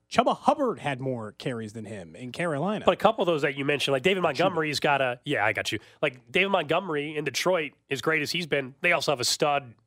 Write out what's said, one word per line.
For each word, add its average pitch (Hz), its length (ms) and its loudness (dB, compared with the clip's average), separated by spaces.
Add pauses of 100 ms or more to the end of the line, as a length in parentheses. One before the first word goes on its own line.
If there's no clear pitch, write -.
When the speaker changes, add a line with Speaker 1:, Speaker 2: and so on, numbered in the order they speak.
(100)
Speaker 1:
Chuba 254 240 4
Hubbard 226 440 2
had 131 240 -4
more 117 300 -6
carries 113 420 -8
than 113 100 -10
him 92 320 -14
in 123 160 -12
Carolina. 170 540 -2
Speaker 2:
But 185 80 6
a - 20 -8
couple 220 240 2
of 196 60 2
those 160 160 2
that 143 160 0
you 139 80 -2
mentioned, 143 260 2
like 135 100 2
David 185 180 2
Speaker 1:
Chuba. 170 80 2
Speaker 2:
Montgomery's 156 520 0
got 143 220 4
a, 123 240 -2
yeah, 123 180 0
I 107 80 4
got - 180 -2
you. 107 100 -4 (200)
Like 135 180 -2 (120)
David 185 180 2
Montgomery 160 640 0
in 151 100 -4
Detroit, 165 480 0 (180)
as 131 100 -4
great 160 220 2
as 139 80 -4
he's 175 160 -4
been, 135 340 -2
they 175 120 2
also 156 200 2
have 123 80 0
a - 40 -2
stud 143 500 0 (120)